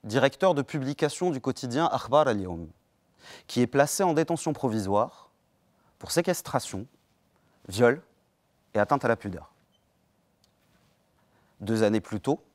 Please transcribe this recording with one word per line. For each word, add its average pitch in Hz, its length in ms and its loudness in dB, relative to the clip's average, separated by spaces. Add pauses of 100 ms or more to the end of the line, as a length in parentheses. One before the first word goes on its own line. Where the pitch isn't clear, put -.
directeur 135 500 2
de 143 80 0
publication 147 680 -2
du 131 100 -4
quotidien 131 460 -2
Akhbar 139 400 2
Al-Yawm, 90 400 -4 (800)
qui 120 140 0
est 120 60 4
placé 147 360 2
en 175 100 2
détention 156 400 -2
provisoire 110 760 -2 (680)
pour - 140 -14
séquestration, 147 720 -4 (840)
viol 120 360 4 (720)
et 107 40 2
atteinte 131 240 2
à 127 40 2
la 113 80 4
pudeur. 90 360 -10 (2000)
Deux 110 220 -2
années 107 200 4
plus 104 200 -8
tôt - 220 -2 (120)